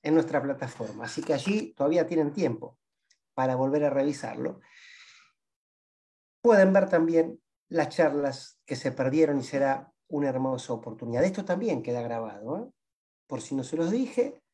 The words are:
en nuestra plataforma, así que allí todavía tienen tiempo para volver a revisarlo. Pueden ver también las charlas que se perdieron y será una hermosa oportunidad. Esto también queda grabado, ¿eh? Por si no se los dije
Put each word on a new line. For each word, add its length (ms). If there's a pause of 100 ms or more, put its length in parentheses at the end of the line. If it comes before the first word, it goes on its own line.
en 120
nuestra 280
plataforma, 640
así 180
que 120
allí 400
todavía 320
tienen 260
tiempo 460 (560)
para 220
volver 280
a 60
revisarlo. 720 (1800)
Pueden 300
ver 160
también 520 (280)
las 220
charlas 760
que 120
se 160
perdieron 460
y 40
será 500 (160)
una 220
hermosa 420
oportunidad. 500
Esto 220
también 380
queda 180
grabado, 580
¿eh? 120 (560)
Por 160
si 120
no 80
se 140
los 140
dije 520 (120)